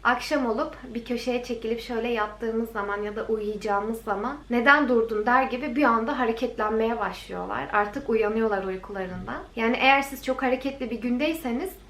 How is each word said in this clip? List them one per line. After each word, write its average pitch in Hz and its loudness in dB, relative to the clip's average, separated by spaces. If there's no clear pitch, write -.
Akşam 254 2
olup 247 0
bir 226 -6
köşeye 240 -2
çekilip 226 -4
şöyle 233 -4
yattığımız 226 -2
zaman 202 -4
ya 208 -6
da 214 -4
uyuyacağımız 214 -2
zaman 220 -4
"Neden 254 6
durdun?" 226 4
der 254 6
gibi 254 -4
bir 294 4
anda 233 2
hareketlenmeye 226 0
başlıyorlar. 185 -4
Artık 208 0
uyanıyorlar 220 2
uykularından. 190 -6
Yani 233 2
eğer 269 6
siz 277 -8
çok 262 0
hareketli 254 -2
bir 226 -6
gündeyseniz 262 -2